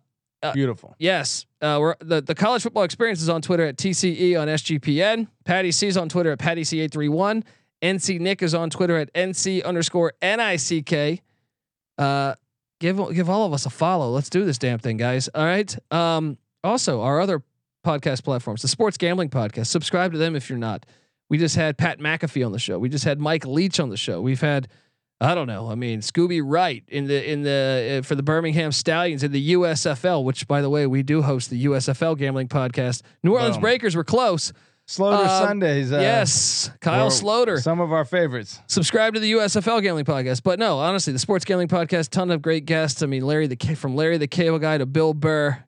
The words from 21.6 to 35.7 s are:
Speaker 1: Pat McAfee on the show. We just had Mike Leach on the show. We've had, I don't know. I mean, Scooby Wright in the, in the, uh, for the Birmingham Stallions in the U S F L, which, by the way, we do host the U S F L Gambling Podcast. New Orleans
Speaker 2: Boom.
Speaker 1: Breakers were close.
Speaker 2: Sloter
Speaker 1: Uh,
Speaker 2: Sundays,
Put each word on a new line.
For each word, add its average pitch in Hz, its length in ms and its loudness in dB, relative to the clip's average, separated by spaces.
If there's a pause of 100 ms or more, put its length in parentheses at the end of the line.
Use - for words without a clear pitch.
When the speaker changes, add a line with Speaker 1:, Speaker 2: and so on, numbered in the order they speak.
Speaker 1:
Pat 170 220 -2
McAfee 151 460 -2
on 110 60 -2
the 95 80 -6
show. 95 200 -4
We 123 100 -2
just 139 160 -2
had 147 140 0
Mike 151 260 0
Leach 165 340 0
on 143 100 -2
the 95 80 -6
show. 90 240 -4
We've 127 200 -2
had, 143 260 0 (520)
I 156 160 2
don't 156 120 -2
know. 110 220 -6
I 110 60 -6
mean, 117 260 -4
Scooby 170 420 0
Wright 147 440 0
in 139 200 -6
the, 139 240 0
in 147 120 -4
the, 135 560 0
uh, - 60 -2
for 151 100 -2
the 139 80 -2
Birmingham 156 480 0
Stallions 160 520 0
in 147 80 -2
the 139 100 0
U 175 240 4
S 160 200 0
F 147 200 -2
L, 170 180 2
which, 127 240 -2
by 143 140 2
the 139 80 0
way, 147 180 2
we 135 160 0
do 151 180 2
host 135 280 0
the 123 80 -4
U 139 180 2
S 131 140 0
F 135 120 -4
L 165 140 2
Gambling 135 320 -2
Podcast. 127 540 -2 (220)
New 180 100 4
Orleans 233 220 2
Speaker 2:
Boom. 156 60 -4
Speaker 1:
Breakers 226 340 2
were 170 80 0
close. 214 500 2 (340)
Speaker 2:
Sloter 202 380 2
Speaker 1:
Uh, 190 220 4
Speaker 2:
Sundays, 147 460 0